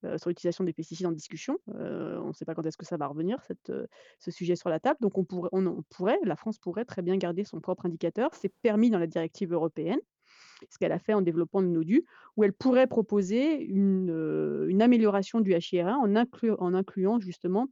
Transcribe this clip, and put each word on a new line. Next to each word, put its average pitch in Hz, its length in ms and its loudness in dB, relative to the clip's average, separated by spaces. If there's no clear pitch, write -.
euh, 170 140 -6
sur - 100 -6
l'utilisation 175 360 -2
des 170 100 -2
pesticides 165 320 -8
en 170 60 0
discussion. 254 460 -8
Euh, - 480 -8
on - 60 -8
ne - 60 -8
sait - 100 -12
pas 165 100 -8
quand 160 120 -6
est-ce 160 100 -6
que - 80 -14
ça 170 140 -6
va 147 80 -4
revenir, 160 400 -4
cette, - 240 -12
euh, - 160 -6
ce - 120 -12
sujet 175 260 -2
sur - 120 -6
la 160 100 0
table. 285 220 0
Donc, 202 160 0
on 190 80 0
pourrait, 180 280 -6
on, 190 120 2
on 170 240 -2
pourrait, 220 360 0
la 170 120 -2
France - 220 -8
pourrait 196 260 -6
très - 160 -10
bien 180 160 0
garder 185 280 -2
son 170 160 -12
propre 180 260 -4
indicateur. 170 480 -2
C'est - 260 -6
permis 220 300 4
dans 220 80 2
la 170 80 0
directive 165 480 -4
européenne, 165 460 0
ce - 80 -20
qu'elle 165 140 0
a 170 80 -2
fait - 140 0
en 202 80 4
développant 170 380 0
le 185 60 2
nodu, 175 380 2
où 214 80 4
elle 202 80 4
pourrait 262 340 4
proposer 226 760 2
une, 190 500 2
euh, 156 580 -2
une 190 120 2
amélioration 220 600 4
du 196 120 4
H 170 220 0
I 175 80 2
R 170 60 0
un 240 80 0
en 214 180 2
inclu-, 226 440 0
en 180 140 0
incluant 190 460 0
justement 185 540 -2